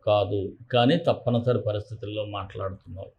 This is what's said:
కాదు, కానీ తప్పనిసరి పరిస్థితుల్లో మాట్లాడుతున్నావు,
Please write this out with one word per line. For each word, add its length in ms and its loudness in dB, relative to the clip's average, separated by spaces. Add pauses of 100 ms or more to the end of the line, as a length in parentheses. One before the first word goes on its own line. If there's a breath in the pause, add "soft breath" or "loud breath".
కాదు, 340 2 (340)
కానీ 240 6
తప్పనిసరి 640 2
పరిస్థితుల్లో 640 -4
మాట్లాడుతున్నావు, 920 -10